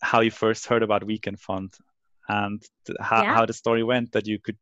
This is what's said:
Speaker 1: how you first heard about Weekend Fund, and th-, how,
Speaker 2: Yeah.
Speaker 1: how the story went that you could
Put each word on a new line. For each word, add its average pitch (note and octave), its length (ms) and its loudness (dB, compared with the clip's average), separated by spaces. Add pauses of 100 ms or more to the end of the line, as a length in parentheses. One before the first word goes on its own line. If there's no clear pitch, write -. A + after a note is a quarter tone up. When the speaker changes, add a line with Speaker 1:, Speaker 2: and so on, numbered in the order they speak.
Speaker 1:
how - 180 4
you A2+ 80 4
first - 380 -2
heard A#2 160 2
about G#2 200 0
Weekend G#2 360 -8
Fund, F#2+ 340 -8 (540)
and G#2 340 -4 (240)
th-, - 160 -8
how, A2+ 220 2
Speaker 2:
Yeah. G#3+ 100 0
Speaker 1:
how A2+ 140 4
the A2+ 60 -4
story A#2 300 0
went A#2+ 280 0
that G#2+ 160 -2
you G#2+ 100 -2
could G#2+ 240 -10